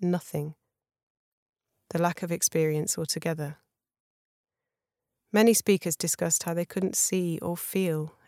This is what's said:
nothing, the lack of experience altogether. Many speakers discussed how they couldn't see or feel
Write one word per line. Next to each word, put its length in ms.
nothing, 540
the 80
lack 240
of 80
experience 680
altogether. 580
Many 220
speakers 420
discussed 480
how 100
they 100
couldn't 320
see 460
or 140
feel 580